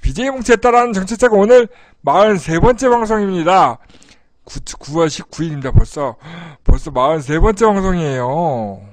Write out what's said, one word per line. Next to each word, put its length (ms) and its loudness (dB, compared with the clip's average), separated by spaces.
비제이 260 -4
뭉치에 280 2
따라하는 360 2
정치자가 440 0
오늘 320 6
마흔세 580 0
번째 300 2
방송입니다. 880 0
구-, 160 -16
구월 320 -2
십구 360 -8
일입니다. 260 -8
벌써, 460 0
벌써 260 2
마흔세 480 -2
번째 260 2
방송이에요. 1160 -4